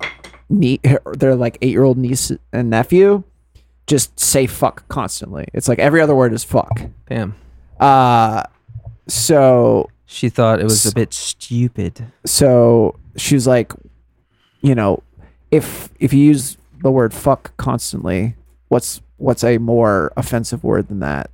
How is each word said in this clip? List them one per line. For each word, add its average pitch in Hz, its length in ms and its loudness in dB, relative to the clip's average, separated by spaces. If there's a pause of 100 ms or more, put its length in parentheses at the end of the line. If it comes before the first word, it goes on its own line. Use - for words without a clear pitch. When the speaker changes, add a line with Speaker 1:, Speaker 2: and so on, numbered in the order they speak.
(480)
Speaker 1:
nie-, 131 360 0
her, 135 160 2 (120)
their, 135 240 0
like, 120 260 -4
eight-year-old 127 360 2
niece 127 340 -4 (200)
and 120 180 -4
nephew, 185 520 2 (640)
just - 320 -2
say 135 280 0
fuck - 420 -4
constantly. - 640 -10
It's - 160 -4
like 120 100 0
every 147 220 2
other 151 140 2
word 127 180 2
is 113 120 -6
fuck. - 360 -2 (280)
Speaker 2:
Damn. 107 260 -6 (440)
Speaker 1:
Uh, 120 640 2 (640)
so 123 840 2 (180)
Speaker 2:
She - 220 -6
thought 113 320 2
it - 40 -2
was 107 220 0
a - 20 -2
Speaker 1:
S- 104 60 -4
Speaker 2:
bit 113 200 -2
stupid. 120 920 -6 (180)
Speaker 1:
so 117 720 4 (200)
she - 180 -2
was 127 120 0
like, 123 260 0 (880)
you 135 140 2
know, 101 280 0 (480)
if, - 380 -2 (120)
if 135 120 0
you 139 120 4
use 147 320 2 (260)
the 135 80 0
word 123 240 2
fuck - 440 -4
constantly, 113 760 -6 (340)
what's, - 340 -2 (160)
what's 131 260 -2
a 120 140 2
more 113 580 0
offensive 120 480 -6
word 101 240 -2
than 101 120 -10
that, 71 320 -8